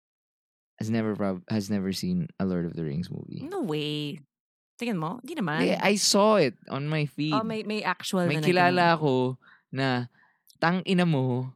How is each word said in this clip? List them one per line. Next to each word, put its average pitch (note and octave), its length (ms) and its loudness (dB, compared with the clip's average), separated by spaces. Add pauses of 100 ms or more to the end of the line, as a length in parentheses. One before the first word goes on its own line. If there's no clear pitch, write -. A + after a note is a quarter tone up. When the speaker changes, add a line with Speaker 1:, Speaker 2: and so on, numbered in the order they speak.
(760)
Speaker 1:
has G#2+ 140 -4
never A2 240 0
prob-, F#2+ 320 -4
has G#2+ 240 -2
never F#2+ 240 0
seen F2+ 320 -2 (100)
a G2 60 -4
Lord F2 240 0
of - 80 -10
the E2 80 -6
Rings D2+ 240 -4
movie. - 400 -12
Speaker 2:
No F#4 160 -6
way. D3+ 560 -4 (580)
Tingin A#3+ 220 -4
mo? E3 240 -6
Di D#4 120 -12
naman. E3 240 -2
Speaker 1:
Eh, F3+ 160 2
I G3+ 240 2
saw G#3 400 4
it C3 160 2 (160)
on C#3 160 -4
my D#3 160 0
feed. D3+ 320 -2
Speaker 2:
Oh, A3 80 0
may, A3 240 -4
may G#3+ 160 -4
actual F3+ 480 0
Speaker 1:
May D#3+ 80 0
Speaker 2:
na D#3 80 0
Speaker 1:
kilala F3+ 360 6 (100)
Speaker 2:
nagano. - 20 4
Speaker 1:
ako D#3 180 2 (600)
na, C3+ 120 0 (680)
tang F3 320 2
ina F3+ 160 4
mo. C3 520 0